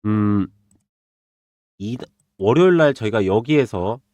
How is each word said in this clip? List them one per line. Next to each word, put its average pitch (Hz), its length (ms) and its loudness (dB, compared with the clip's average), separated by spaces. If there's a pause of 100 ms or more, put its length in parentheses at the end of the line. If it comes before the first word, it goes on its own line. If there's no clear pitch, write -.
음, 104 420 -2 (1300)
이, 110 180 -8 (400)
월요일 165 400 2
날 147 160 4
저희가 107 320 -2
여기에서 117 760 0 (140)